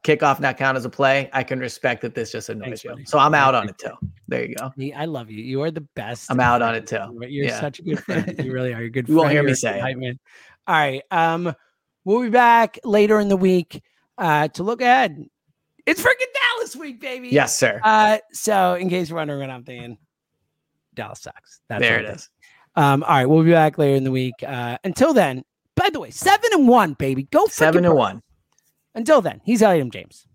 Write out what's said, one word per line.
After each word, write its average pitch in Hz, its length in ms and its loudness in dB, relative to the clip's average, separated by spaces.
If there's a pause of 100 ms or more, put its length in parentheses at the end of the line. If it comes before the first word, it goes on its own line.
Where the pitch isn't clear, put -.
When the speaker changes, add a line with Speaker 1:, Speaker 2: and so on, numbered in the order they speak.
Speaker 1:
kickoff 147 380 2
not 135 160 -2
count 135 200 -2
as 123 80 -6
a 120 60 -8
play, 135 420 0
I 131 120 -2
can 131 160 -6
respect 123 420 -6
that 113 120 -10
this 113 180 -8
just 110 160 -10
annoys 110 180 -10
Speaker 2:
Thanks, 120 180 -12
Speaker 1:
you. 123 60 -14
Speaker 2:
buddy. 135 140 -16
Speaker 1:
So 147 140 -2
I'm 147 140 4
out 135 220 4
Speaker 2:
I 120 60 2
Speaker 1:
on 101 80 -8
it - 20 -8
Speaker 2:
appreciate - 300 -14
Speaker 1:
too. 92 80 -10 (180)
There 123 180 -6
you 120 120 -12
go. 131 200 -10
Speaker 2:
Me, 139 160 -10
I 143 120 -10
love 127 260 -10
you. 107 120 -14
You 131 200 -6
are 165 80 -2
the 156 120 -12 (120)
best 117 360 -12
Speaker 1:
I'm 123 100 0
out 120 220 4
on 117 100 0
Speaker 2:
friend. 113 120 -6
Speaker 1:
it - 40 -18
too. 117 400 -10
Speaker 2:
You're 143 180 -6
Speaker 1:
Yeah. 113 140 -4
Speaker 2:
such 147 180 -8
a 170 40 -20
good 151 200 -6
friend. 180 400 -6
You 131 100 -6
really 127 220 -4
are. 113 40 -10
You're 117 100 -8
a - 20 -10
good 123 180 -6
Speaker 1:
<laughs> - 0 -
You 156 60 2
won't 160 120 6
Speaker 2:
friend. 143 100 2
Speaker 1:
hear 147 80 2
me 139 40 2
Speaker 2:
You're 135 40 2
a 127 40 0
Speaker 1:
say 113 180 -4
Speaker 2:
good 117 40 -6
Speaker 1:
it. 123 40 -6
Speaker 2:
hype 131 160 -6
man. 127 200 -8 (480)
All 180 80 -2
right. 139 360 0
Um, 165 440 -2 (500)
we'll 220 180 0
be 240 60 -4
back 233 560 4
later 214 360 4
in 202 80 -2
the 196 80 2
week, 185 460 0 (360)
uh, 156 300 2
to - 140 -10
look 233 200 -4
ahead. 240 420 2 (640)
It's 349 160 0
freaking 494 300 0 (260)
Dallas - 180 -8
week, 277 240 -14
baby. 254 280 -12
Speaker 1:
Yes, 143 280 2
sir. 110 280 0
Speaker 2:
Uh, 214 340 4 (140)
so 190 420 0
in 185 160 -4
case 175 200 -4
you're 170 80 -10
wondering 147 220 -6
what 135 100 -10
I'm 123 140 -16
thinking, 120 320 -16 (1000)
Dallas 104 260 -12
sucks. - 480 -20
That's 110 140 -6
Speaker 1:
There 113 160 4
Speaker 2:
what 107 60 -4
Speaker 1:
it 107 40 -10
Speaker 2:
I'm 101 80 -12
Speaker 1:
is. - 120 -20 (460)
Speaker 2:
thinking. 156 180 4
Um, 143 120 2
all - 60 -4
right. 135 160 4
We'll 160 180 6
be 165 80 6
back 156 260 4
later 139 160 2
in 135 100 0
the 135 60 -4
week. 127 240 -4 (120)
Uh, 123 380 -8
until 254 300 0
then, 139 300 0 (320)
by 392 140 0
the 302 100 -10
way, 123 100 -14
seven 415 420 0
and 285 160 6
one, 214 260 6
baby. 135 300 -4
Go 339 220 2
freaking - 60 -2
Speaker 1:
Seven 165 340 4
and 165 80 4
one. 107 220 2
Speaker 2:
Birds. - 80 -20 (720)
Until 233 240 4
then, 143 240 -6
he's 214 160 2
Elliot 190 200 6
M. 123 100 -4
James. - 340 -18 (100)